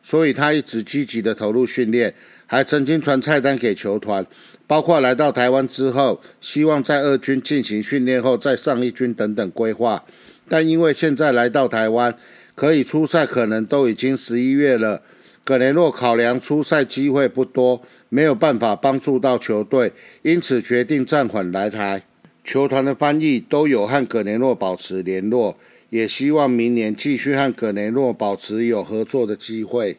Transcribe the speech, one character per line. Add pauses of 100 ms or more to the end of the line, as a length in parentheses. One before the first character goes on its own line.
所
以
他
一
直
积
极
的
投
入
训
练， (320)
还
曾
经
传
菜
单
给
球
团， (440)
包
括
来
到
台
湾
之
后， (200)
希
望
在
二
军
进
行
训
练
后
再
上
一
军
等
等
规
划。 (440)
但
因
为
现
在
来
到
台
湾， (380)
可
以
出
赛
可
能
都
已
经
十
一
月
了， (400)
葛
雷
诺
考
量
出
赛
机
会
不
多， (260)
没
有
办
法
帮
助
到
球
队， (320)
因
此
决
定
暂
缓
来
台。 (420)
球
团
的
翻
译
都
有
和
葛
雷
诺
保
持
联
络， (320)
也
希
望
明
年
继
续
和
葛
雷
诺
保
持
有
合
作
的
机
会。